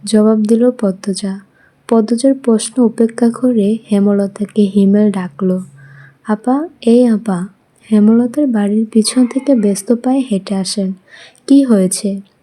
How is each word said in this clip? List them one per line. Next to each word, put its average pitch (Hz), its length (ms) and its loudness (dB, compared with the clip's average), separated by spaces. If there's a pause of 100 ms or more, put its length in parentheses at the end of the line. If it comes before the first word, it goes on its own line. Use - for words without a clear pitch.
জবাব 214 380 2
দিল 226 300 2
পদ্মজা। 196 680 -6 (500)
পদ্মজার 233 440 2
প্রশ্ন 240 500 -2
উপেক্ষা 226 460 0
করে 226 480 0 (140)
হেমলতাকে 202 720 0
হিমেল 202 500 2
ডাকল। 185 480 -4 (680)
"আপা, 254 400 -2 (140)
এই 240 260 4
আপা।" 196 400 -2 (440)
হেমলতার 233 560 2
বাড়ির 214 380 0
পিছন 226 420 0
থেকে 269 280 0
ব্যস্ত 202 360 -2
পায়ে 254 400 -2
হেঁটে 196 240 -4
আসেন। 190 380 -4 (540)
"কি 277 160 6
হয়েছে?" 196 580 0 (220)